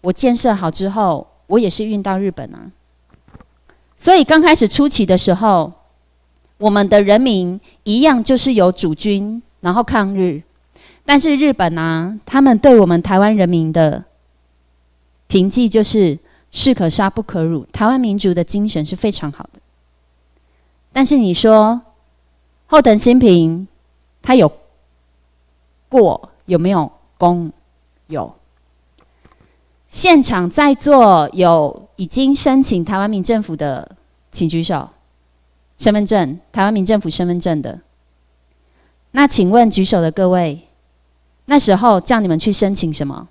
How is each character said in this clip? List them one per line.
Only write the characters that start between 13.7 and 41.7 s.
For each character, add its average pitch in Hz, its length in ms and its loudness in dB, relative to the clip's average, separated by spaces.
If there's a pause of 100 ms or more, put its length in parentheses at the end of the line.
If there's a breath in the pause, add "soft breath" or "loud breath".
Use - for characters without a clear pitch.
的 156 320 -2 (1200)
评 190 200 2
记 233 220 -2
就 214 140 0
是 180 340 0 (340)
“士 262 220 0
可 175 160 -2
杀 196 200 -2
不 220 120 -8
可 175 220 -6
辱”， 160 280 -4
台 - 140 -4
湾 254 140 0
民 208 180 -2
族 190 160 -2
的 170 100 -2
精 208 240 -4
神 165 160 -4
是 165 120 -8
非 208 160 -4
常 151 200 -8
好 - 120 -20 (100)
的。 - 60 -20 (1400)
但 262 80 2
是 277 140 2
你 196 160 0
说， 220 480 2 (840)
后 311 120 4
藤 226 160 4
新 240 220 4
平 175 500 2 (540)
他 254 140 0
有 170 160 4 (1400)
过， 208 400 0 (160)
有 175 140 0
没 175 100 0
有 170 220 -2 (260)
功？ 175 340 0 (540)
有。 127 260 -10 (1600)
现 339 320 2
场 185 260 -2
在 285 280 0
座 208 580 4
有 165 640 0
已 190 100 -8
经 269 280 -2
申 269 280 0
请 190 240 -2
台 202 140 -4
湾 202 100 -2
民 196 140 -6
政 226 180 -2
府 170 140 -10
的， 143 400 -10 (360)
请 170 160 -4
举 165 140 -4
手。 160 260 -6 (920)
身 214 120 2
份 208 140 0
证， 175 340 -2 (120)
台 202 120 -2
湾 208 80 0
民 196 140 -2
政 208 160 0
府 170 80 -6
身 180 160 -4
份 175 140 -4
证 165 200 -4
的。 - 200 -12 (1300)
那 277 140 2
请 185 220 0
问 233 220 4
举 190 120 -2
手 190 160 0
的 160 120 -2
各 185 180 -2
位， 170 320 -2 (840)
那 285 120 2
时 226 180 2